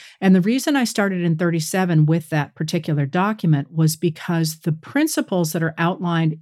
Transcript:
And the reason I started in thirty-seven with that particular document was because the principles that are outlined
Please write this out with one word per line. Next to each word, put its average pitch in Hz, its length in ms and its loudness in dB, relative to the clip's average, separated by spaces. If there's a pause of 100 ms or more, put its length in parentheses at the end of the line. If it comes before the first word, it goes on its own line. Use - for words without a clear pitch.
(220)
And 190 120 6
the 185 60 6
reason 247 380 0
I 254 80 0
started 196 380 -2
in 165 120 2
thirty-seven 170 720 2
with 160 240 0
that 147 260 -4
particular 156 500 -4
document 180 680 0
was 160 240 2
because 165 600 -4
the 170 120 -4
principles 190 800 -2
that 160 120 -4
are 160 140 -4
outlined 170 640 0